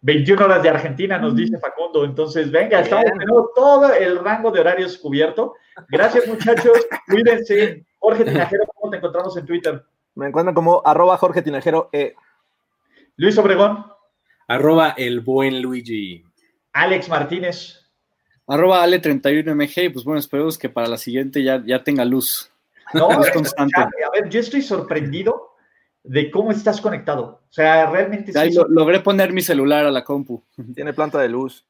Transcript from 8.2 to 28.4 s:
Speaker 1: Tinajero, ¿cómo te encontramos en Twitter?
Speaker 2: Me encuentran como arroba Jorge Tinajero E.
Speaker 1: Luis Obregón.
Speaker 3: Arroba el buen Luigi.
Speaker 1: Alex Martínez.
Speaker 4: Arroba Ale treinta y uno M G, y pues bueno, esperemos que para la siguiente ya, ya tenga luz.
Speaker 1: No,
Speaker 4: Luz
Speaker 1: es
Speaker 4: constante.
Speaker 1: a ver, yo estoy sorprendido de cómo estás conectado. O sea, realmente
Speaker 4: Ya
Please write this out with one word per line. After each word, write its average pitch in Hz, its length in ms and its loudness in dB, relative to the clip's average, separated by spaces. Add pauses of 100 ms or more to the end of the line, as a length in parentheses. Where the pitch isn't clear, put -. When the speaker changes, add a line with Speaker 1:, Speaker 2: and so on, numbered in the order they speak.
Speaker 1:
Tinajero, - 400 0 (100)
¿cómo 208 160 -10
te 196 60 -8
encontramos 175 400 -6
en 160 100 -12
Twitter? 165 380 -6 (320)
Speaker 2:
Me 139 100 -8
encuentran 165 280 -2
como 170 300 2
arroba 175 340 4
Jorge 180 220 0
Tinajero 151 520 -2
E. 143 220 -4 (1000)
Speaker 1:
Luis 202 220 2
Obregón. 202 480 0 (600)
Speaker 3:
Arroba 151 500 2
el 123 220 -4
buen 131 420 -2
Luigi. 110 640 -8 (480)
Speaker 1:
Alex 180 360 -2
Martínez. 170 680 -6 (680)
Speaker 4:
Arroba 175 340 2
Ale 180 160 2
treinta 143 320 -2
y 151 80 2
uno 156 140 -4
M 147 160 0
G, 175 160 -4
y 180 60 -2
pues 127 140 -12
bueno, 151 140 -4
esperemos 151 400 -4
que 135 100 -8
para 117 200 -4
la 117 100 -6
siguiente 135 460 -4
ya, 131 200 0
ya 127 200 -2
tenga 139 200 0
luz. 123 460 -4 (420)
Speaker 1:
No, 165 200 2
Speaker 4:
Luz 294 160 4
Speaker 1:
es - 40 0
Speaker 4:
constante. 147 480 -2
Speaker 1:
a 156 320 -4
ver, 196 160 -2
yo 214 120 -2
estoy 269 220 -4
sorprendido 165 880 -6 (520)
de 147 280 -2
cómo 214 200 -2
estás 214 300 -2
conectado. 147 680 -6
O - 40 -20
sea, 160 360 4
realmente 196 440 -4
Speaker 4:
Ya 147 100 2